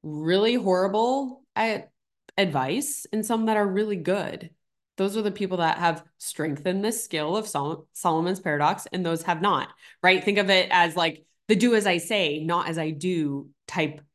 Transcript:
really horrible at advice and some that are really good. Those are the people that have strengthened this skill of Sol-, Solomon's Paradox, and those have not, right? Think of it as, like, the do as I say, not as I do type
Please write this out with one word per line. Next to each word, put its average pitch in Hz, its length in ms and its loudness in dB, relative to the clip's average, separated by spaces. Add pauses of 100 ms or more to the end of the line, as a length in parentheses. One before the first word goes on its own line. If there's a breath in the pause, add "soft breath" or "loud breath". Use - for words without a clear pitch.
really 170 520 2
horrible 226 880 0 (100)
at 220 360 -2 (460)
advice 170 760 -2
and 214 120 -2
some 220 220 0
that 220 100 2
are 208 100 4
really 202 300 0
good. 175 540 -4 (460)
Those 196 200 -2
are 220 60 0
the 202 100 0
people 185 240 -2
that 165 220 2
have 170 260 0 (140)
strengthened 165 680 -4
this 226 200 -4
skill 156 320 -2
of 214 120 -4
Sol-, 151 460 -6
Solomon's 175 440 0
Paradox, 156 540 0
and 180 120 -4
those 165 180 -2
have 170 200 -2
not, 175 260 0 (340 loud breath)
right? 185 200 4
Think 202 160 2
of 196 120 2
it 185 200 4
as, 175 240 4
like, 165 300 -2 (240)
the 214 80 4
do 233 180 4
as 208 120 4
I 175 120 2
say, 160 460 -2
not 170 240 0
as 165 100 -4
I 156 120 -2
do 151 580 -4 (180)
type 151 340 -4 (140)